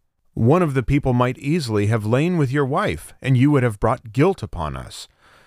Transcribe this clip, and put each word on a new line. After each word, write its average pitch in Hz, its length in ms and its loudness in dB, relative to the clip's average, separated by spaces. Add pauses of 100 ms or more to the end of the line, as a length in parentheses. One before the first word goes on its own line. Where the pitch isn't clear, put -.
(340)
One 135 280 4
of 147 140 0
the 135 60 2
people 139 300 0
might 123 260 0
easily 120 500 -2
have 107 180 -2
lain 147 320 0
with 135 160 0
your 143 120 0
wife, 143 560 -6
and 131 140 2
you 135 160 4
would 135 120 4
have 113 180 -2
brought 113 320 -2
guilt 156 280 2
upon 78 360 -8
us." - 320 -16 (380)